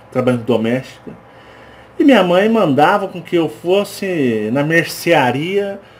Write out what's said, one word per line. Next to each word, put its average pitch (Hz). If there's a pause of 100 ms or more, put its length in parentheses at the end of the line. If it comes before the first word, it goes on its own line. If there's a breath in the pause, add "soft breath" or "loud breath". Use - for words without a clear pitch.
(100)
trabalho 123
doméstico. 113 (880 loud breath)
E 339
minha 247
mãe 185
mandava 190
com 180
que 175
eu 165
fosse 170
na 143
mercearia 165 (220 loud breath)